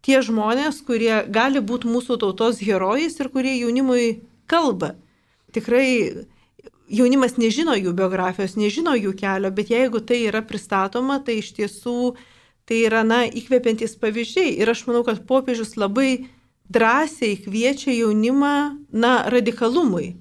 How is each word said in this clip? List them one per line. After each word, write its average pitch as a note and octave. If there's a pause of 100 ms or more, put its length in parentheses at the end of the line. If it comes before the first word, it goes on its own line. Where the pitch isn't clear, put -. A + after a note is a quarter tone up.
tie C4+
žmonės, A3+
kurie A3+
gali B3
būt A#3+
mūsų A#3+
tautos A3
herojais G#3
ir C4
kurie C4
jaunimui A#3+ (240)
kalba. A#3 (640)
Tikrai A#3+ (1040)
jaunimas B3
nežino A3+
jų F#3
biografijos, F#3
nežino C4
jų G3+
kelio, G3
bet G#3
jeigu A#3
tai A#3+
yra A3
pristatoma, A3
tai A#3
iš -
tiesų A#3+ (540)
tai A3+
yra, A3
na, A#3
įkvepiantys A3+
pavyzdžiai. A#3
Ir A3
aš A3+
manau, A#3+
kad A3
popiežius B3+
labai B3+ (440)
drąsiai A3+
kviečia A#3+
jaunimą, A#3 (320)
na, A#3 (140)
radikalumui. A#3